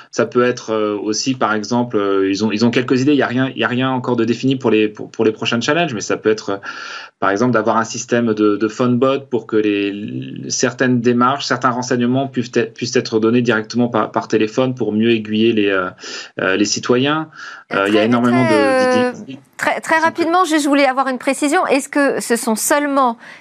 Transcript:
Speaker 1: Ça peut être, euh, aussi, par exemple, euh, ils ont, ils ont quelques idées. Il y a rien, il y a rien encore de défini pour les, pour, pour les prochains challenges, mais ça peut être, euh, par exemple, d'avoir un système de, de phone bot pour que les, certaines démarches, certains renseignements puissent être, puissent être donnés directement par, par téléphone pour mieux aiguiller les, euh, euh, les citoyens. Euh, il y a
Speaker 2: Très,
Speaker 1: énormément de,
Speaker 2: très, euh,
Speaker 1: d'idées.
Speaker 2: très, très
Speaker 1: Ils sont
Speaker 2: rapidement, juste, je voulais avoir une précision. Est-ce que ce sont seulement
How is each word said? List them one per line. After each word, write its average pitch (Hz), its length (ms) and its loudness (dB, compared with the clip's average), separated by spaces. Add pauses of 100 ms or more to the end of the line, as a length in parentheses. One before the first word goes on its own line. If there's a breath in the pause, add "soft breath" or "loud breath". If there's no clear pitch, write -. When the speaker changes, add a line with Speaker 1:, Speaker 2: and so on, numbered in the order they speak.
(120)
Speaker 1:
Ça 110 140 0
peut 123 180 0
être, 123 280 -2
euh, 107 260 -2
aussi, 107 360 -4
par 117 200 -2
exemple, 120 440 -2
euh, 98 320 0
ils 98 140 -2
ont, 110 80 0
ils 107 140 0
ont 120 60 4
quelques 127 300 0
idées. 143 120 2
Il 139 40 2
y 123 60 4
a 101 40 -2
rien, 127 280 -2
il - 60 -4
y - 20 0
a 110 60 0
rien 131 220 -2
encore 123 260 -2
de 113 80 0
défini 127 320 0
pour 127 140 0
les, 107 180 2
pour, 107 200 -14
pour - 140 -4
les 110 80 4
prochains 117 300 -2
challenges, 156 320 0
mais 95 80 -6
ça 95 160 -4
peut - 120 0
être, 107 200 -2
euh, 98 80 -2 (640 loud breath)
par 95 100 0
exemple, 113 240 2
d'avoir 110 240 2
un 110 80 0
système 120 480 -2
de, 107 240 2
de 107 100 0
phone 123 320 0
bot 135 220 2 (100)
pour 113 160 -4
que 117 80 -2
les, 107 960 -2
certaines 127 500 0
démarches, 123 460 2
certains 131 260 0
renseignements 123 560 0
puissent 127 280 -6
être, 117 180 0
puissent 123 240 -4
être 110 220 0
donnés 113 220 2
directement 113 460 0
par, 110 240 -2
par - 160 -4
téléphone 123 480 0
pour 110 160 -4
mieux 110 200 2
aiguiller 110 420 2
les, 104 160 2
euh, 92 200 0 (520 loud breath)
euh, 95 160 0
les 104 80 2
citoyens. 139 640 0 (440 loud breath)
Euh, 98 140 0
il 104 60 -2
y 110 40 4
a 104 40 4
Speaker 2:
Très, 107 40 4
Speaker 1:
énormément 123 380 4
de, 120 40 2
Speaker 2:
très, 254 580 2
euh, 247 80 -2
Speaker 1:
d'idées. 240 260 -14 (180)
Speaker 2:
très, - 220 -2
très 320 160 0
Speaker 1:
Ils 320 40 4
sont 320 60 2
Speaker 2:
rapidement, 330 380 2
juste, 311 220 0
je 294 40 0
voulais 277 160 4
avoir 262 220 0
une 254 100 -4
précision. 294 480 0
Est-ce 269 240 0
que 277 300 0
ce - 160 -2
sont 220 200 -2
seulement 277 640 0 (240 loud breath)